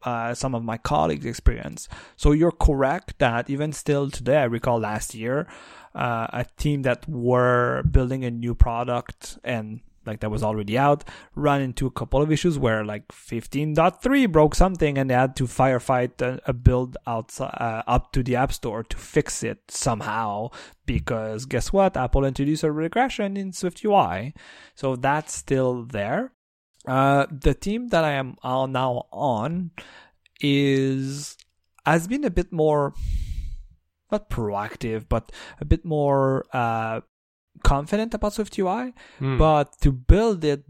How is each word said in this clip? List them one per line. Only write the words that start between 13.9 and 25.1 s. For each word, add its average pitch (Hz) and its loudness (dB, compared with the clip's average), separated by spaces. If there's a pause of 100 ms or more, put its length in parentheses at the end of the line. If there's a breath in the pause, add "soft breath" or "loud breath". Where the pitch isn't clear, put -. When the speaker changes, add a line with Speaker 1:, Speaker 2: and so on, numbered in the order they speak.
Speaker 1:
three 269 4
broke 156 6
something 160 2
and 135 0
they 123 2
had 127 2
to 131 0
firefight 127 0
a, 127 -2
a 139 -2
build 127 2 (120)
outside, 117 -8
uh, 113 -4
up 123 0
to 135 0
the 120 0
App 135 0
Store 113 -6
to - -10
fix - -2
it - -8
somehow, 107 -4 (360 loud breath)
because 110 -6
guess 143 -4
what? 190 2
Apple 135 2
introduced 143 -2
a 156 2
regression 196 -2
in 196 -6
Swift - -8
U 208 2
I. 113 2 (420 loud breath)
So 135 -2
that's 135 -2